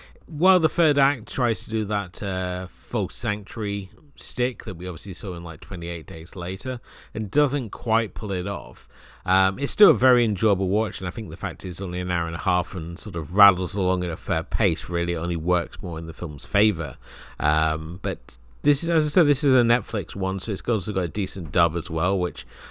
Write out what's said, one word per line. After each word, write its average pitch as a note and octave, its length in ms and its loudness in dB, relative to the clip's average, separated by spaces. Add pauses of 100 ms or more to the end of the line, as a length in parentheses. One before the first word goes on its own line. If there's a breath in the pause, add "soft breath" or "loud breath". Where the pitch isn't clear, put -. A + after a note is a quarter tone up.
(280 loud breath)
while F3 320 4
the D#3+ 100 4
third D#3 280 2
act C#3 300 2
tries A#2+ 380 0
to - 40 -10
do A2 160 0
that, G2+ 380 -4
uh, F#2 440 -4
false - 480 -4
sanctuary G#2 760 -4 (300)
stick - 440 -4
that G2+ 120 -6
we F2 120 -8
obviously F2+ 260 -6
saw F2+ 220 -4
in, E2+ 80 -8
like, E2 160 -8
twenty-eight E2+ 480 -8
Days E2 280 -10
Later F#2+ 460 -6 (320 loud breath)
and A2 160 -4
doesn't C3+ 400 2
quite A2+ 460 0
pull G#2 160 -2
it F2+ 160 -2
off, - 420 -10 (380 loud breath)
um, F#2+ 320 4
it's C3+ 120 -2
still G3 200 8
a - 20 8
very B2 320 4
enjoyable G2 440 2
watch, G#2 300 -2
and F#2+ 80 -4
I F2 40 -6
think G#2+ 180 -8
the D#2 80 -10
fact - 260 -8
it's F2+ 180 -6
only F2+ 180 -4
an F2+ 100 -4
hour F2 160 0
and E2 100 -4
a E2 40 -6
half F2+ 340 0
and E2+ 240 -6
sort - 180 -8
of D#2+ 200 -4
rattles F#2+ 400 6
along F#2 280 2
at F2 60 -2
a E2 80 -6
fair E2 240 0
pace - 480 2
really F2 260 0
only E2+ 200 -2
works E2+ 480 0
more E2+ 160 -6
in E2 80 -8
the E2 60 -8
film's D2+ 320 -8
favour. F2 520 2 (420 loud breath)
Um, D#2 640 0
but - 380 -6 (240)
this C#3+ 200 4
is, E3 60 -2
as D#3+ 160 2
I D3+ 40 0
said, D#3+ 180 6
this C#3+ 160 4
is C#3 100 6
a C3 80 6
Netflix A#2 540 0
one, F#2+ 240 -2
so - 120 -4
it's - 160 -6
also A2 260 0
got F#2+ 100 0
a F2 40 0
decent F#2 440 -2
dub E2+ 240 4
as E2+ 160 -4
well, E2+ 260 2
which F2+ 260 -2 (280 loud breath)